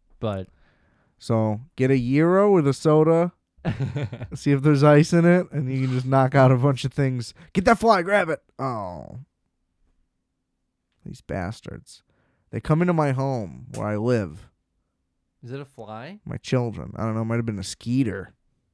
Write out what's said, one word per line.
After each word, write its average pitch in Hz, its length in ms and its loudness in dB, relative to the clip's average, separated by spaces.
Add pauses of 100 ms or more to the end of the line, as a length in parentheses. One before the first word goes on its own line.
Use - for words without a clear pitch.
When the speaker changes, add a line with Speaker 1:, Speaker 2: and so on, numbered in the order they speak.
(200)
Speaker 1:
But 98 280 -6 (680)
Speaker 2:
So, 110 420 -2 (160)
get 127 140 2
a 135 80 4
gyro 165 520 2
with 175 160 4
a 139 60 4
soda. 160 600 2 (320)
Speaker 1:
<laughs> 135 680 -6
Speaker 2:
See 143 180 0
if 135 100 2
there's 143 220 4
ice 151 280 6
in 170 120 6
it, 175 260 4
and 131 220 -6
you 131 140 -2
can 131 80 -2
just 127 120 -4
knock 131 300 2
out 131 160 8
a 131 40 4
bunch 131 280 0
of 131 80 -6
things. 127 420 -4 (180)
Get 190 120 0
that 226 160 4
fly, 214 220 4
grab 185 260 0
it! 151 120 -4 (200)
Oh. 101 600 -8 (1800)
These - 160 -18
bastards. - 840 -12 (480)
They 110 100 -8
come 156 200 0
into 180 120 2
my 151 200 0
home 117 600 -6
where 107 140 -6
I 107 80 -2
live. 104 520 -2 (920)
Speaker 1:
Is 120 100 -16
it 135 80 -10
a 139 40 -14
fly? 120 600 -16
Speaker 2:
My - 120 -8
children. 117 600 -6
I - 80 -10
don't 110 120 -4
know. 113 80 -4
Might 113 120 -4
have 117 100 -4
been 107 120 -6
a 95 60 -10
skeeter. 113 680 -4 (400)